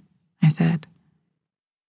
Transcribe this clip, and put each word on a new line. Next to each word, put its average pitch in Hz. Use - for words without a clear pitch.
I 160
said. 165